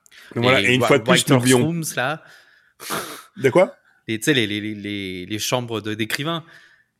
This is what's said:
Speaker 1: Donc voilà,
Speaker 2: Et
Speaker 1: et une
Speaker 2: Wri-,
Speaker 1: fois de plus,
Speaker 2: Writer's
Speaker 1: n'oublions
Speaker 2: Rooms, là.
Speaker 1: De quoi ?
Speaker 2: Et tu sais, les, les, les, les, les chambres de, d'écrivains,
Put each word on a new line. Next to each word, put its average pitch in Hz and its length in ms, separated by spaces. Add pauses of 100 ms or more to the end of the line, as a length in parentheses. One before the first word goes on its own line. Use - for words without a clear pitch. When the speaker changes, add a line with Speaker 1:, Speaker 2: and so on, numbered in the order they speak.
(340)
Speaker 1:
Donc 120 120
voilà, 127 160
Speaker 2:
Et 101 100
Speaker 1:
et - 20
une 127 80
Speaker 2:
Wri-, 117 60
Speaker 1:
fois 143 120
de 107 40
plus, 120 80
Speaker 2:
Writer's 127 200
Speaker 1:
n'oublions 127 340
Speaker 2:
Rooms, 165 180 (120)
là. 139 280 (1120)
Speaker 1:
De 131 140
quoi ? 180 240 (320)
Speaker 2:
Et 113 120
tu - 60
sais, 156 80
les, 117 140
les, 104 140
les, 107 140
les, 98 500
les 104 140
chambres 117 420
de, 107 120
d'écrivains, 139 500 (560)